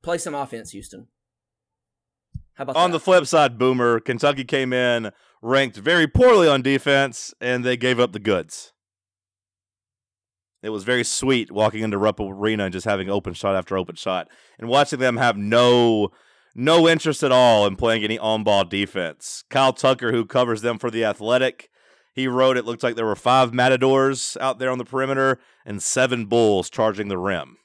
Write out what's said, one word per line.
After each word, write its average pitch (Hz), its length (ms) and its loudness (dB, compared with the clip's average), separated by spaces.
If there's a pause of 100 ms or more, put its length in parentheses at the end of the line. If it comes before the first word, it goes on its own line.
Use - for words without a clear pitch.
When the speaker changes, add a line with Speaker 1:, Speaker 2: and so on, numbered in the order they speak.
Speaker 1:
Play 170 160 -6
some 156 160 -8
offense, 139 380 -10
Houston. 101 360 -20 (1500)
How 143 80 -10
about 131 120 -6
Speaker 2:
On 175 140 2
Speaker 1:
that? 165 80 -2
Speaker 2:
the - 20 -2
flip 180 280 4
side, 135 320 2
Boomer, 123 400 2
Kentucky 135 440 -2
came 127 300 -4
in 120 380 -2 (320)
ranked 127 340 0
very 156 300 2
poorly 220 400 6
on 139 160 2
defense, 139 760 0
and 123 240 -4
they 127 140 -2
gave 123 220 0
up 123 120 0
the 104 80 -10
goods. 95 540 -4 (1900)
It 107 60 -10
was 104 140 -10
very 120 200 -2
sweet 127 480 -2
walking 107 300 0
into 107 160 -4
Rupp 104 220 -2
Arena 101 460 -4
and 90 80 -6
just 92 120 -8
having 98 240 -4
open 98 240 -4
shot 98 220 -4
after 92 220 -6
open 87 180 -6
shot 92 320 -8 (320)
and 117 100 -12
watching 139 300 0
them 123 180 0
have 120 180 0
no, 117 760 2 (420)
no 165 340 4
interest 160 360 0
at 135 80 2
all 120 340 6
in 95 100 0
playing 113 280 0
any 107 160 -4
on-ball 107 460 0
defense. 92 840 -6
Kyle 135 240 2
Tucker, 123 380 0
who 120 120 -2
covers 117 380 0
them 117 160 -4
for 120 140 -6
The 113 120 -4
Athletic, 113 680 -2 (420)
he 131 140 -6
wrote 127 300 2
it 110 80 -4
looked 117 180 -8
like 120 120 -2
there 113 120 -4
were 101 80 -2
five 123 400 0
Matadors 131 840 0
out 131 200 -6
there 127 100 -2
on 127 80 -4
the 120 80 -10
perimeter 135 540 -2 (260)
and 104 160 -10
seven 123 460 -2
Bulls 104 420 2
charging 107 380 -2
the 98 100 -6
rim. 87 480 -6